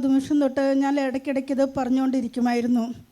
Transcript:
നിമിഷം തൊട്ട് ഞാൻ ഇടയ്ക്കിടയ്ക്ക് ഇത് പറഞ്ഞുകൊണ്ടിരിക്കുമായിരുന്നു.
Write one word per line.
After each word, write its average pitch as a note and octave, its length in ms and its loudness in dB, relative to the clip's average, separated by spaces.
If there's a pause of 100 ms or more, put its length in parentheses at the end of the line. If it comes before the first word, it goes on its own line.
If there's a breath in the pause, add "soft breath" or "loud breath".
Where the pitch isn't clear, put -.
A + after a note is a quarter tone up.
നിമിഷം C4+ 380 2
തൊട്ട് C4+ 220 0 (180)
ഞാൻ C#4 120 0 (120)
ഇടയ്ക്കിടയ്ക്ക് C4+ 500 -4
ഇത് C4+ 80 2 (120)
പറഞ്ഞുകൊണ്ടിരിക്കുമായിരുന്നു. B3 1080 0 (280)